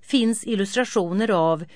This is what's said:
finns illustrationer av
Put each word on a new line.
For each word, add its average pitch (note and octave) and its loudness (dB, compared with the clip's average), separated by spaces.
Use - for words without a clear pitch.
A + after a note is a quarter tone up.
finns A#3 0
illustrationer G#3 -2
av E3 2